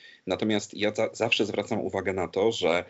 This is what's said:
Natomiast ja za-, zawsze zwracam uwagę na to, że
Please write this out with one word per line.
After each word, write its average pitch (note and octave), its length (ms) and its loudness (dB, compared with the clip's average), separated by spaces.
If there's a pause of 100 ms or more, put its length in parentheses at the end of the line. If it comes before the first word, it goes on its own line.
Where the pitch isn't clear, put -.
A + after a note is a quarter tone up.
(280)
Natomiast G#2 460 0
ja G#2 220 0
za-, A2 180 2
zawsze A2+ 320 0
zwracam G2+ 340 -2
uwagę F#2+ 340 -2
na F#2 140 -2
to, G#2 240 2
że F2 380 2